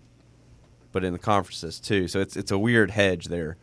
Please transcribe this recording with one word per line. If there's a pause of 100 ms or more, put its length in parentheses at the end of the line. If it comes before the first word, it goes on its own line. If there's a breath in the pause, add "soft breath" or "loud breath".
(920)
But
in
the
conference,
it's
two.
So
it's,
it's
a
weird
hedge
there,